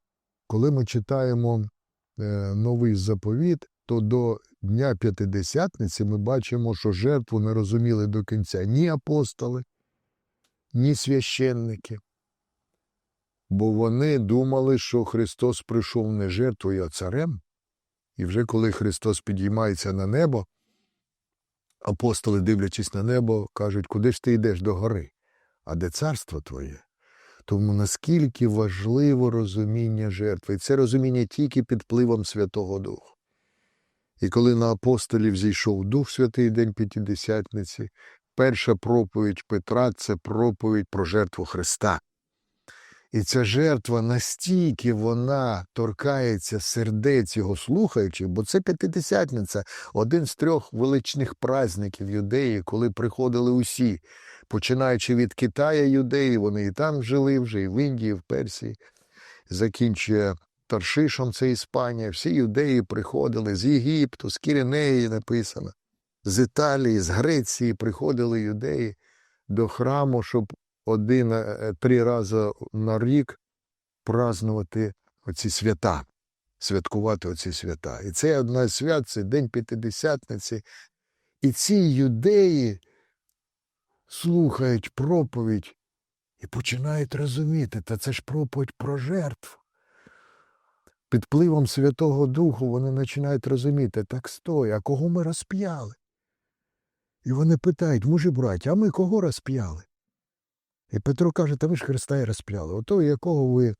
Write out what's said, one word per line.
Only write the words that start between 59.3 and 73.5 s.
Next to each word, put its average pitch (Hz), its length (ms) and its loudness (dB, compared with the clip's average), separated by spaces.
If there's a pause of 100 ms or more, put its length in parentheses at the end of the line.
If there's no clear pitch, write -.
закінчує 104 840 0 (320)
Таршишем, 127 640 0
це 131 180 0
Іспанія, 120 600 -4
всі 160 240 -2
юдеї 127 480 2
приходили 110 720 -2
з 92 80 -4
Єгипту, 139 640 2
з - 80 -8
Кірінеї 139 680 2
написано, 110 640 -4 (540)
з 104 180 2
Італії, 131 580 2
з 87 80 -2
Греції 120 640 0
приходили 117 640 0
юдеї 110 560 -4 (520)
до 107 200 2
храму, 131 540 0
щоб 110 300 -2 (320)
один, 113 480 2
е, 110 480 -4
три 123 240 6
рази 110 480 0 (200)
на 110 260 0
рік 131 420 0 (640)